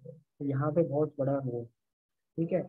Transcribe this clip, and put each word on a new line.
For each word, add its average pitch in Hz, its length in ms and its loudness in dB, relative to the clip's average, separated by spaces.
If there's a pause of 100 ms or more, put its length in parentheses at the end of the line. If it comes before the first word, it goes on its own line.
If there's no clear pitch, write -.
तो - 420 -12
यहाँ 139 260 0
पे 170 120 4
बहुत 143 360 0
बड़ा 135 160 2
role, 120 300 -4 (720)
ठीक 165 140 0
है। 175 180 2